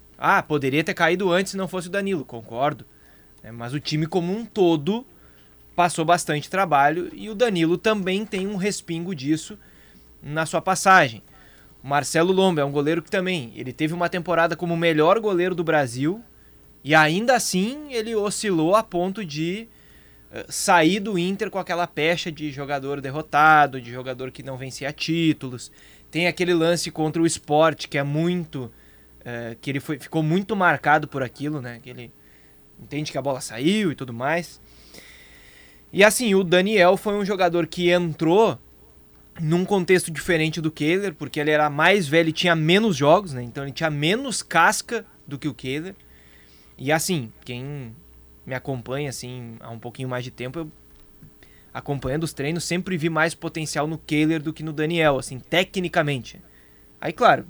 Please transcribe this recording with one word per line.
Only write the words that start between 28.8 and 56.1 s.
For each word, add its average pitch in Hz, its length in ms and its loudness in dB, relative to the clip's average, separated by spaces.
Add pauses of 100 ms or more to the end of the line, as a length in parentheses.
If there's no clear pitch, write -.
eh, 117 340 -10
que - 120 -6
ele 135 80 -2
foi, 143 180 -8
ficou 160 240 -4
muito 190 340 0
marcado 151 520 2
por 135 160 -6
aquilo, 143 360 -6
né? 120 220 -12
Que 127 80 -20
ele 120 220 -16 (680)
entende 143 320 -8
que - 60 -6
a 135 40 -2
bola 131 200 -4
saiu 165 500 0
e 131 40 -8
tudo 123 180 -10
mais. 147 480 -4 (1300)
E 190 120 4
assim, 214 300 4
o 190 100 4
Daniel 185 540 4
foi 202 160 -4
um 208 100 -2
jogador 175 440 0
que 175 240 0
entrou 175 640 2 (840)
num 170 240 2
contexto 185 460 2
diferente 160 500 -2
do 156 120 -2
Kehler, 170 420 0
porque 151 260 -8
ele 147 120 0
era 151 180 4
mais 160 380 4
velho 165 220 4
e 156 40 -4
tinha 175 220 2
menos 175 400 4
jogos, 156 360 4
né? 123 120 -8
Então 120 200 -10
ele 139 80 -10
tinha 160 200 -4
menos 185 500 -2
casca 202 640 2 (220)
do 143 100 -10
que 143 100 -8
o 143 60 -4
Kehler. 156 400 -8 (840)
E 135 120 -2
assim, 156 400 -2 (140)
quem 123 500 -12 (480)
me 135 120 -8
acompanha, 135 540 -6
assim, 123 500 -12
há - 100 -18
um 117 80 -12
pouquinho 120 320 -10
mais 123 140 -6
de 127 80 -10
tempo, 131 280 -10
eu 156 120 -10 (1000)
acompanhando 135 520 -4
os 156 100 -6
treinos, 156 300 -4
sempre 180 340 -4
vi 156 100 -2
mais 160 280 0
potencial 156 500 -6
no 156 140 -6
Kehler 156 420 0
do 151 100 -6
que 156 120 -12
no 160 100 -8
Daniel, 156 460 2
assim, 127 200 -10
tecnicamente. 156 1000 -2 (580)